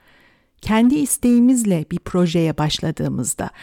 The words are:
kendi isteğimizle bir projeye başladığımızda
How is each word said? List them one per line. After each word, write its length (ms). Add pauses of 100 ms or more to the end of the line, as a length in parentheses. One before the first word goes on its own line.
(600)
kendi 340
isteğimizle 960
bir 80
projeye 580
başladığımızda 920 (140)